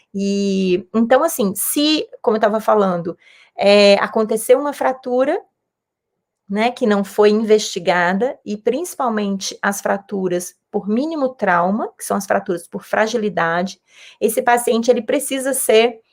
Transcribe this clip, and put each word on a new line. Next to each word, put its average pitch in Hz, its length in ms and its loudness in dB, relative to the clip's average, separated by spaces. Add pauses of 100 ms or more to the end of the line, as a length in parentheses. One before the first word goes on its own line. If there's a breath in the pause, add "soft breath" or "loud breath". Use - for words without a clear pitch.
(160 soft breath)
E, 196 800 0
então, 233 260 4
assim, 233 320 -2
se, 302 540 -2 (140)
como 220 160 0
eu 214 40 -2
tava 214 200 0
falando, 190 560 0 (400 soft breath)
é, 202 380 6
acontecer 220 600 2
uma 285 160 -2
fratura, 269 680 -2 (1120)
né, 220 220 0
que 247 160 -4
não 202 160 2
foi 208 260 2
investigada, 208 1160 0
e 208 100 -8
principalmente 220 1080 -4
as 202 200 -2
fraturas 190 720 -4 (160)
por 202 160 -6
mínimo 269 420 -2
trauma, 202 680 0
que - 80 -16
são 196 100 -2
as 196 100 -4
fraturas 196 400 -2
por - 200 -14
fragilidade, 196 960 -2 (400 loud breath)
esse 226 200 -2
paciente, 240 480 0
ele 233 120 4
precisa 262 520 -4
ser 233 460 2 (140)